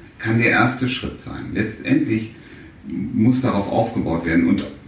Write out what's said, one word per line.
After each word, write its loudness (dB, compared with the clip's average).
kann 0
der 4
erste 2
Schritt -6
sein. -10
Letztendlich 0
muss 2
darauf 0
aufgebaut 0
werden 4
und 2